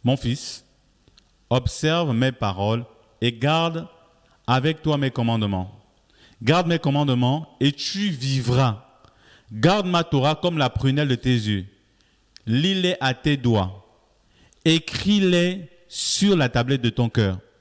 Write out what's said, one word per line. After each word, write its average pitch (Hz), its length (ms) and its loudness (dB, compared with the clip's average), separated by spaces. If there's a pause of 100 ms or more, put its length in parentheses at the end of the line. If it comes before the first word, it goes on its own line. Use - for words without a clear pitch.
Mon 127 140 2
fils, - 460 -6 (840)
observe 156 640 0
mes 127 200 2
paroles 107 520 -2 (380)
et 120 100 0
garde 160 560 -2 (580)
avec 131 360 0
toi 151 160 0
mes 135 120 0
commandements. 107 720 -2 (640)
Garde 165 240 2
mes 170 120 0
commandements 139 800 0
et 139 140 2
tu 196 380 -4
vivras. 123 760 0 (680)
Garde 175 360 2
ma 175 180 2
Torah 151 300 0
comme 170 240 -2
la 135 100 2
prunelle 135 400 0
de 127 60 2
tes 127 160 -2
yeux. 107 340 0 (800)
Lis-les 180 540 0
à 131 140 0
tes 147 240 0
doigts. 101 480 0 (800)
Écris-les 180 1040 0 (180)
sur - 480 0
la 135 140 2
tablette 127 320 0
de 117 80 2
ton 120 180 0
cœur. 98 300 0 (220)